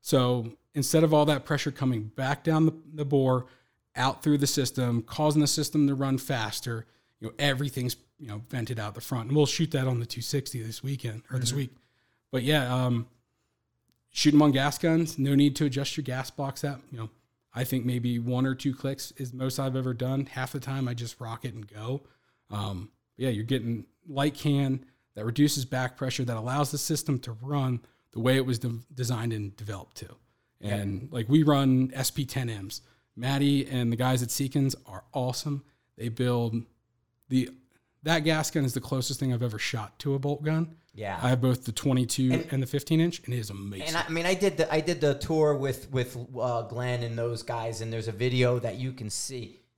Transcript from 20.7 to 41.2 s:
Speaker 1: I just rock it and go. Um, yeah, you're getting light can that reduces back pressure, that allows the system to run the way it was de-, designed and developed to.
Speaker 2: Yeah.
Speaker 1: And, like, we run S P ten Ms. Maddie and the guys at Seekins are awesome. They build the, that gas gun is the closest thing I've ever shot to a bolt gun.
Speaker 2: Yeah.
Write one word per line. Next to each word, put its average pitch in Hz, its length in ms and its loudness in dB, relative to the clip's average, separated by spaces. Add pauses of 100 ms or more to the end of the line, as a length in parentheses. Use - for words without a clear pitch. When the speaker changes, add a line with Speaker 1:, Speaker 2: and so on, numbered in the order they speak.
Speaker 1:
I 123 60 -4
just 117 260 -10
rock 113 240 -10
it 120 100 -6
and 107 140 -12
go. 110 340 -6 (480)
Um, 101 400 -6 (260)
yeah, 131 120 -2
you're 110 160 -2
getting 117 400 -2 (240)
light 143 260 0
can 139 500 0 (300)
that 107 120 -6
reduces 143 400 2
back 127 300 -2
pressure, 131 280 -2
that 117 140 -2
allows 131 320 -2
the 147 80 -4
system 143 420 -2
to - 120 -10 (100)
run 131 380 0 (320)
the - 80 -6
way 127 160 6
it 135 100 2
was 127 120 0
de-, 117 220 -4 (140)
designed 117 400 -2
and 101 220 -6
developed 101 420 -12
to. - 100 -12 (520)
Speaker 2:
Yeah. 104 160 -2
Speaker 1:
And, 101 360 -4
like, 113 160 -2
we 151 140 6
run 135 520 6
S 135 160 -2
P 147 140 -2
ten 123 220 -4
Ms. 104 340 -10 (340)
Maddie 139 520 2
and 123 260 0
the 117 40 0
guys 127 260 2
at 117 80 -4
Seekins 135 440 0 (120)
are 92 260 -14
awesome. 139 520 -2 (340)
They 117 100 -6
build 117 540 0 (680)
the, 127 220 2 (540)
that 160 160 2
gas 156 300 2
gun 151 140 2
is 123 80 0
the 131 80 -2
closest 131 400 -4
thing 131 140 0
I've 117 80 -2
ever 110 160 -2
shot 107 400 -6
to 139 160 0
a 139 40 0
bolt 143 240 -2
gun. 160 340 0 (180)
Speaker 2:
Yeah. 98 280 -6